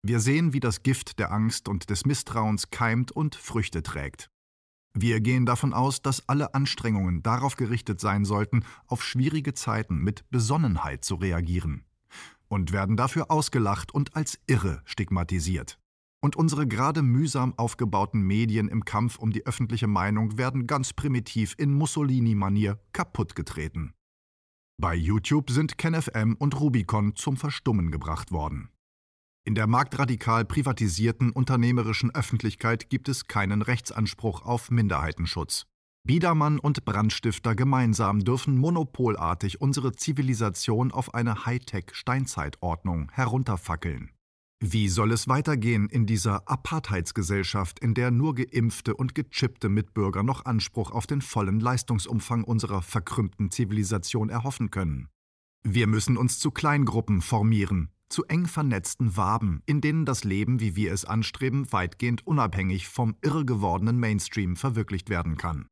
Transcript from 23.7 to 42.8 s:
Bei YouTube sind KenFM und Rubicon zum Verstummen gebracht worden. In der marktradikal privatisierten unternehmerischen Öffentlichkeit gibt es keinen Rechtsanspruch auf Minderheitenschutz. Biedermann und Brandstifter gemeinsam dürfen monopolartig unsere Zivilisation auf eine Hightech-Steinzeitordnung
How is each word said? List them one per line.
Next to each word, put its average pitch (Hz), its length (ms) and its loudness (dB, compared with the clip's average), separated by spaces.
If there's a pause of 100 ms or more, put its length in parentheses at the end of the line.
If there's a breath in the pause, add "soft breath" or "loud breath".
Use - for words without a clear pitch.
Bei 85 160 0
YouTube 104 560 2
sind 147 280 0
KenFM 117 600 0
und 143 220 0
Rubicon 110 560 2
zum 135 200 -2
Verstummen 107 540 0
gebracht 76 420 -6
worden. 76 380 -6 (720)
In 107 100 0
der 110 120 2
marktradikal 123 760 2
privatisierten 117 840 0
unternehmerischen 120 840 2
Öffentlichkeit 113 760 -2
gibt 123 180 -2
es - 180 -4
keinen 104 360 0
Rechtsanspruch 110 800 -2
auf 120 280 -4
Minderheitenschutz. 82 960 0 (400)
Biedermann 151 520 4
und 143 260 0
Brandstifter 107 680 0
gemeinsam 113 680 4
dürfen 127 380 2
monopolartig 123 1000 0
unsere 135 320 0
Zivilisation 127 1000 0
auf - 220 -6
eine 117 320 -2
Hightech-Steinzeitordnung 90 1700 -4